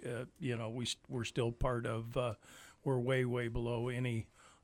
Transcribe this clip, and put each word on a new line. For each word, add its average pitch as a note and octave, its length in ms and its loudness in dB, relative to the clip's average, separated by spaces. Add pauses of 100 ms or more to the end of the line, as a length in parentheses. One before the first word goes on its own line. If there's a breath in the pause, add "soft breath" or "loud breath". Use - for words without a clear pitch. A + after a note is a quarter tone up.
uh, A#2+ 180 -4 (160)
you B2+ 160 0
know, A2+ 140 -4
we A#2+ 160 -4
s-, - 100 0 (140)
we're B2+ 160 -2
still A#2+ 260 2
part B2 340 2
of, A#2 300 -2
uh, B2 200 0 (500 loud breath)
we're C3+ 120 4
way, B2+ 280 4
way A#2+ 240 0
below A#2 400 0
any, A#2+ 380 0 (360 soft breath)